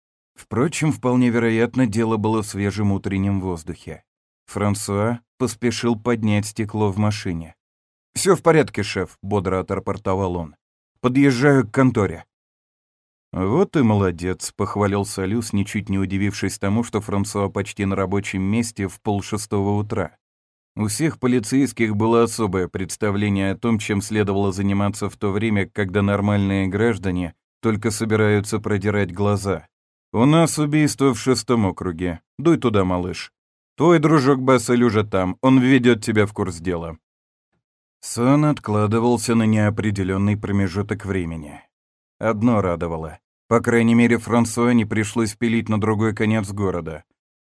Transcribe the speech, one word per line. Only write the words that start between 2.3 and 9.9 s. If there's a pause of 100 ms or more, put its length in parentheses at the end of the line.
в
свежем
утреннем
воздухе. (440)
Франсуа (180)
поспешил
поднять
стекло
в
машине. (580)
"Все
в
порядке,
шеф",
бодро
отрапортовал